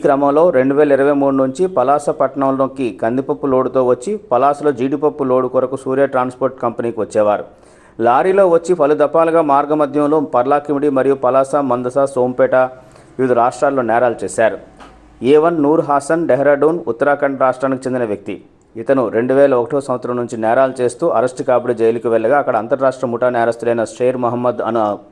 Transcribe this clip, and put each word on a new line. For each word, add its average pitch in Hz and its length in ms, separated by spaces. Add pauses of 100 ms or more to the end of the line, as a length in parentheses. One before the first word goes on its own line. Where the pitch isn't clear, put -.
క్రమంలో 143 460
రెండు 135 260
వేల 147 160
ఇరవై 135 200
మూడు 139 240
నుంచి 135 320
పలాస 143 420
పట్టణంలోకి 135 920
కందిపప్పు 135 460
లోడుతో 131 400
వచ్చి, 127 240 (200)
పలాసలో 139 400
జీడిపప్పు 139 520
లోడు 127 240
కొరకు 127 280
సూర్య 131 380
ట్రాన్స్‌పోర్ట్ 127 480
కంపెనీకి 117 380
వచ్చేవారు. 104 460 (540)
లారీలో 175 500
వచ్చి 170 260
పలు 151 260
దఫాలుగా 165 400
మార్గమధ్యంలో 147 800 (160)
పర్లాకిమిడి 143 540
మరియు 135 260 (100)
పలాస, 135 300
మందస, 123 420 (160)
సోంపేట 127 420 (640)
వివిధ 131 140
రాష్ట్రాల్లో 131 500
నేరాలు 117 420
చేశారు. 98 340 (640)
ఏ 139 140
వన్ 160 260
నూర్ 156 180
హాసన్ 147 460
డెహ్రాడూన్, 143 600
ఉత్తరాఖండ్ 139 540
రాష్ట్రానికి 131 460
చెందిన 123 160
వ్యక్తి. 101 400 (320)
ఇతను 117 320
రెండు 117 260
వేల 135 220
ఒకటో 123 260
సంవత్సరం 123 360
నుంచి 120 200
నేరాలు 123 440
చేస్తూ 123 260
అరెస్టు 127 360
కాబడి 123 300
జైలుకు 113 360
వెళ్ళగా, 113 280
అక్కడ 131 200
అంతర్రాష్ట్ర 131 500
ముఠా 120 220
నేరస్తులైన 117 540
షేర్ 127 340
మహమ్మద్ 120 520
అను 107 300 (120)